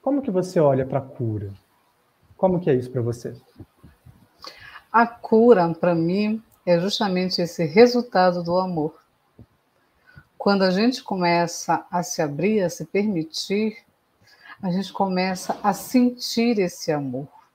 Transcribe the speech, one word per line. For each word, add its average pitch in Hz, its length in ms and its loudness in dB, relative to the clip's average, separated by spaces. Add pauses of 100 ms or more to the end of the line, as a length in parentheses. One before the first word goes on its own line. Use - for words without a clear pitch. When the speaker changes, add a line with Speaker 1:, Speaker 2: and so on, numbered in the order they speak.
Speaker 1:
Como 277 200 -2
que 247 80 -4
você 180 280 0
olha 135 280 4
pra 135 140 -4
cura? 107 520 -6 (840)
Como 180 220 0
que 180 120 -2
é 135 40 4
isso 123 160 -2
pra 127 120 -4
você? 120 340 -6 (1500)
Speaker 2:
A 233 160 4
cura, 220 680 4
pra 175 200 0
mim, 202 480 0 (220)
é 175 160 4
justamente 185 640 -2
esse 170 220 -4
resultado 185 800 4
do 170 140 -2
amor. 175 420 -2 (1400)
Quando 202 240 2
a 190 80 4
gente 226 320 0
começa 175 880 -2
a 180 120 -2
se - 200 -6
abrir, 170 400 0
a 170 80 0
se 165 160 -12
permitir, 202 920 -4 (840)
a 190 80 -4
gente 185 200 -4
começa 185 720 -2
a 202 120 0
sentir 240 840 0
esse 175 320 -4
amor. 143 380 -4 (260)